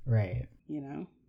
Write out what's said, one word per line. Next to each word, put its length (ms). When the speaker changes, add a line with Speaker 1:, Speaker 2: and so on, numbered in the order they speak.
Speaker 1:
Right. 400
Speaker 2:
You 120
know? 260